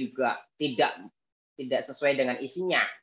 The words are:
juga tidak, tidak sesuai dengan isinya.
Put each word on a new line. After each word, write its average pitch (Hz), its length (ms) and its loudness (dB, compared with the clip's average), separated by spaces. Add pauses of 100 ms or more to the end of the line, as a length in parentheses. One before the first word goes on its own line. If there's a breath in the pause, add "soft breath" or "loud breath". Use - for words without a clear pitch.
juga 123 400 -2 (160)
tidak, 147 480 0 (480)
tidak 127 320 -2
sesuai 139 320 2
dengan 123 240 2
isinya. 160 400 0 (200)